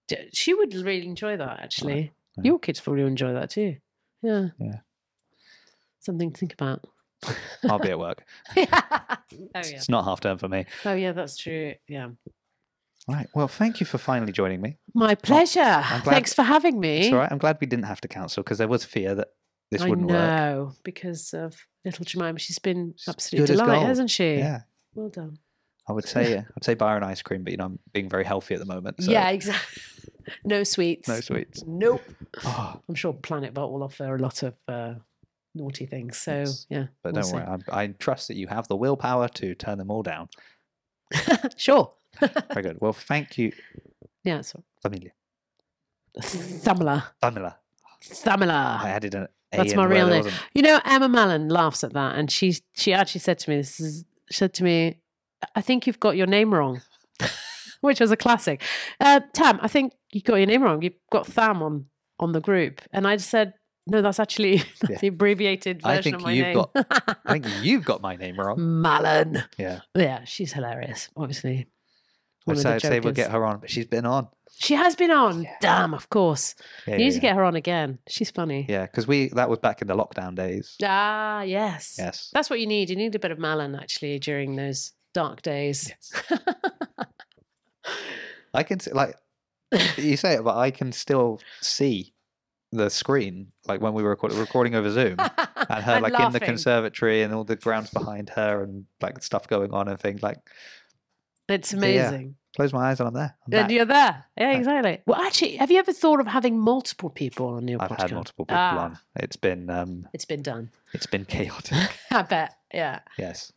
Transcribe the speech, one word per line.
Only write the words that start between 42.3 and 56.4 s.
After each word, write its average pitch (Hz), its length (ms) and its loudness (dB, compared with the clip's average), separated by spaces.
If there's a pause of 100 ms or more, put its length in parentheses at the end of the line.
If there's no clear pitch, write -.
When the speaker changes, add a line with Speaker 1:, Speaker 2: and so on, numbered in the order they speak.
Speaker 2:
Very 101 80 -2
good. 87 180 -6
Well, 107 140 0
thank - 460 -4
you. 113 120 0 (720)
Speaker 1:
Yeah, 190 180 -2
so - 200 -16 (220)
Speaker 2:
Familia. 98 280 -8 (1080)
Speaker 1:
Thamila. 175 840 -2 (180)
Speaker 2:
Thamila. 107 340 -2 (480)
Speaker 1:
Thamila. 180 800 0
Speaker 2:
I 104 60 -4
added 101 260 -4
an 95 120 -6 (240)
A - 60 -6
Speaker 1:
That's 202 140 2
Speaker 2:
in 202 60 2
Speaker 1:
my 190 100 6
Speaker 2:
where 185 80 6
Speaker 1:
real 185 120 6
Speaker 2:
there 175 100 6
Speaker 1:
name. - 80 2
Speaker 2:
wasn't. 185 180 -6 (100)
Speaker 1:
You 285 80 4
know, 311 240 8
Emma 269 240 6
Mallon 180 400 4
laughs 165 340 2
at 123 100 -4
that, 139 240 0
and 147 140 0
she, 175 240 2 (180)
she - 200 2
actually 185 280 2
said 175 180 0
to - 100 -6
me, 147 80 2
this 139 220 -6
is, 160 260 -8 (260)
said 185 240 0
to 180 80 -2
me, 165 360 2 (560)
"I 214 60 0
think 254 260 0
you've 240 120 0
got 185 180 4
your 185 100 4
name 208 260 4